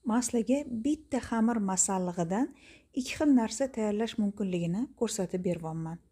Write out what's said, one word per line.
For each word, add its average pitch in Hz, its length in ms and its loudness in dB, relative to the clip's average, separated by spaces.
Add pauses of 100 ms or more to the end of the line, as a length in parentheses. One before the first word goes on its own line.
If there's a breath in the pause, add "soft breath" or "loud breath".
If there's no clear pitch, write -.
Maslaga 240 540 2 (180)
bitta 277 420 -2
xamir 226 400 0
masallig'idan 185 880 0 (400 loud breath)
ikki - 260 -6
xil 302 160 2
narsa 254 420 4
tayyorlash 214 460 0
mumkinligini 190 640 0 (120)
ko'rsatib 185 500 -2
beryapman. 165 540 -4 (140)